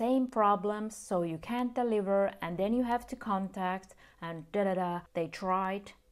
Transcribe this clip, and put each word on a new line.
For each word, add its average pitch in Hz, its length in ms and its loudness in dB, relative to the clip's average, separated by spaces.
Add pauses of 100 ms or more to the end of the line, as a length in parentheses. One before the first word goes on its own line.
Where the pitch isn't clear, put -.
same 254 220 4
problems, 208 680 2
so 180 280 0
you 165 140 -2
can't 240 360 -2
deliver, 196 580 2 (100)
and 170 160 -4
then 196 160 2
you 247 100 2
have 240 240 0
to - 80 -8
contact," 190 800 -4 (260)
and 165 300 -8
da 208 120 2
da 190 100 2
da. 175 260 0 (140)
They 165 140 0
tried 190 640 -2 (180)